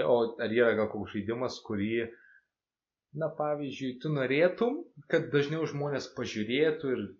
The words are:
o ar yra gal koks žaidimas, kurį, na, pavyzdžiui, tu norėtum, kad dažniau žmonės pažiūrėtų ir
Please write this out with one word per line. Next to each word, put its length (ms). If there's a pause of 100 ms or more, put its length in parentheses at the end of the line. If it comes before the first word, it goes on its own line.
o 140 (200)
ar 160
yra 240
gal 160
koks 240
žaidimas, 460
kurį, 320 (1200)
na, 180
pavyzdžiui, 680
tu 140
norėtum, 640 (300)
kad 260
dažniau 340
žmonės 460
pažiūrėtų 800
ir 140 (140)